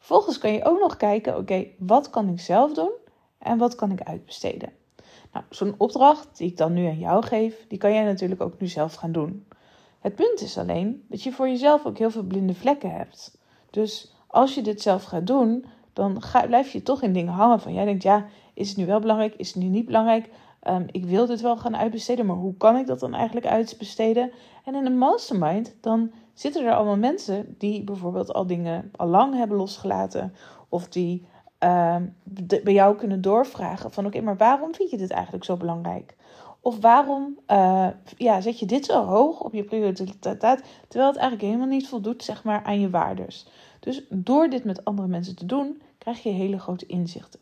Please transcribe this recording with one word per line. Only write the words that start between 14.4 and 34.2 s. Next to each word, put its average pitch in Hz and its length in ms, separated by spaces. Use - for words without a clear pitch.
je 262 80
dit 208 200
zelf 190 220
gaat 175 220
doen, 247 380
dan 202 300
ga, - 240
blijf 247 260
je 196 100
toch 269 200
in 202 100
dingen 175 200
hangen 214 280
van, 170 140
jij 190 100
denkt: 202 180
"Ja, 202 240
is 202 140
het 196 80
nu 185 100
wel 208 140
belangrijk? 214 360
Is - 180
het 180 80
nu 185 60
niet 220 180
belangrijk? 226 440
Ehm, 180 300
ik 185 140
wil 190 220
dit 226 140
wel 233 160
gaan 226 200
uitbesteden, 233 500
maar 180 100
hoe 185 200
kan 226 200
ik 262 100
dat 254 140
dan - 140
eigenlijk 226 320
uitbesteden?" 226 840
En 269 100
in 277 120
een 254 120
mastermind, 226 840
dan 226 320
zitten 285 300
er 226 100
allemaal 208 220
mensen 214 600
die 202 260
bijvoorbeeld 185 480
al 190 140
dingen 175 500
al 175 100
lang 226 280
hebben 220 220
losgelaten. 190 800
Of 175 200
die, 175 380
ehm, 175 480
de, 196 420
bij 202 80
jou 202 240
kunnen 196 240
doorvragen 196 720
van: 202 140
"Oké, 202 140